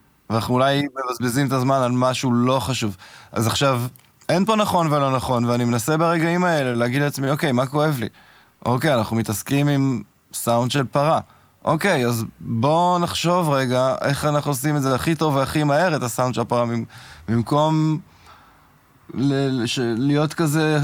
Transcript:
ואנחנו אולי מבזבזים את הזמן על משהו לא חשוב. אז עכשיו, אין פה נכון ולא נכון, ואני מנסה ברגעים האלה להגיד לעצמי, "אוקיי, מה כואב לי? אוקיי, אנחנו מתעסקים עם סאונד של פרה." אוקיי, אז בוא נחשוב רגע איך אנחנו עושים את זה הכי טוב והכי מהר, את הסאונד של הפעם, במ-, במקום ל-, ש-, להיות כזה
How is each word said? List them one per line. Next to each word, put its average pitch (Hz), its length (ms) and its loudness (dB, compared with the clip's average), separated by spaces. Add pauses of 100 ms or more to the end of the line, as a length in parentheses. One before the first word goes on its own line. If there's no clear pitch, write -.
(300)
ואנחנו 113 240 0
אולי 139 280 2
מבזבזים 127 640 -2
את 123 60 -2
הזמן 135 240 2
על 123 160 0
משהו 123 400 0
לא 123 280 2
חשוב. 113 360 -4 (360)
אז 110 140 -2
עכשיו, 127 360 0 (460)
אין 175 160 2
פה 214 120 2
נכון 175 360 2
ולא 139 240 2
נכון, 120 280 0
ואני 120 200 2
מנסה 120 320 0
ברגעים 170 480 2
האלה 143 300 0
להגיד 123 280 0
לעצמי, 135 280 -2
"אוקיי, 147 220 0
מה 123 140 2
כואב 147 320 0
לי? 110 100 -6 (580)
אוקיי, 127 280 2
אנחנו 113 220 0
מתעסקים 113 520 -2
עם 135 340 0 (300)
סאונד 117 380 0
של 139 140 0
פרה." 143 360 0 (440)
אוקיי, 156 420 2
אז 117 180 -2 (160)
בוא 160 580 2
נחשוב 175 520 0
רגע 131 500 2
איך 135 240 -2
אנחנו 147 260 0
עושים 147 260 -2
את 143 60 0
זה 131 120 0
הכי 160 200 0
טוב 156 220 0
והכי 139 280 0
מהר, 151 320 2
את 127 60 -2
הסאונד 123 320 -2
של 113 60 -4
הפעם, 120 300 0
במ-, 117 140 -2 (440)
במקום 151 680 0 (1160)
ל-, 135 520 0
ש-, - 120 -4
להיות 139 560 0
כזה 156 500 0